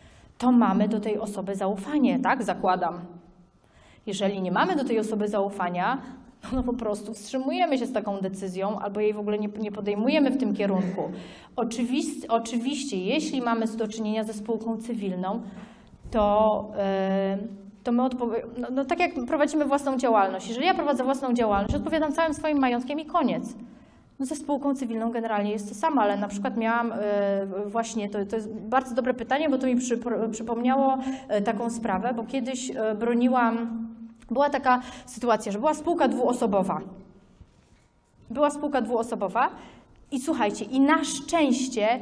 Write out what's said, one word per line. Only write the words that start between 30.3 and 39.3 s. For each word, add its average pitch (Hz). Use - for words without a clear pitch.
przypomniało, 247
e, 202
taką 226
sprawę, 226
bo 226
kiedyś, 254
e, 220
broniłam, 233
była 277
taka 262
sytuacja, 220
że 202
była 294
spółka 320
dwuosobowa. 208
Była 285
spółka 285
dwuosobowa 226